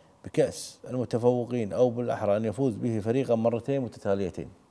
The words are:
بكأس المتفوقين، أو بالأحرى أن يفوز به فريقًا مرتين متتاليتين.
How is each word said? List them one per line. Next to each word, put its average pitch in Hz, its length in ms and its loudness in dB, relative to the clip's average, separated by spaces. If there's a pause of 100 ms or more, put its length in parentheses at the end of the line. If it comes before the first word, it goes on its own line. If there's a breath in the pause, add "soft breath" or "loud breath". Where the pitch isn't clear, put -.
(260 soft breath)
بكأس - 640 -2
المتفوقين، 120 880 0
أو 123 160 4
بالأحرى 113 480 0
أن 113 80 -2
يفوز 120 300 0
به 113 240 0
فريقًا 117 360 2
مرتين 117 460 0
متتاليتين. 98 680 -4 (220)